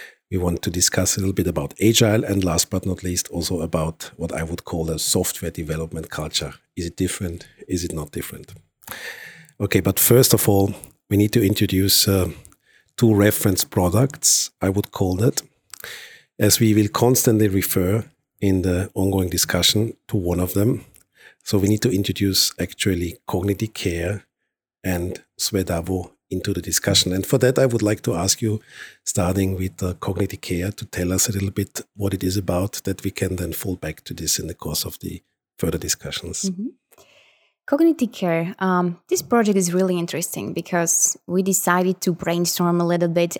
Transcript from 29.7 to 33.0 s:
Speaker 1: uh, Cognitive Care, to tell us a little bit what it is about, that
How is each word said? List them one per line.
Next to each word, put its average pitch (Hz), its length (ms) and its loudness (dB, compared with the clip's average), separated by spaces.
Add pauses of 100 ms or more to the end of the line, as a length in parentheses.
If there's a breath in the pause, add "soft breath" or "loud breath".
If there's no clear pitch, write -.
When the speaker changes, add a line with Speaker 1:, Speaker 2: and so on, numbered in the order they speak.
Speaker 1:
uh, 90 160 -2
Cognitive 98 420 -4
Care, 90 300 -4
to - 140 -12
tell 90 280 -4
us 92 160 0
a 104 40 -4
little 98 180 -2
bit - 300 -4 (140)
what 98 200 -2
it 92 80 -4
is 92 120 -2
about, 92 500 -2
that 95 180 -6